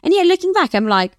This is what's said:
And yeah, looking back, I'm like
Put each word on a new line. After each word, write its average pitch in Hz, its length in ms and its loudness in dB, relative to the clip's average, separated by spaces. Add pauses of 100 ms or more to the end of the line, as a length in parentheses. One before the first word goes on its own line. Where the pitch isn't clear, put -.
And 339 100 0
yeah, 392 100 2
looking 370 280 0
back, 370 220 -2
I'm 214 140 -2
like 190 320 0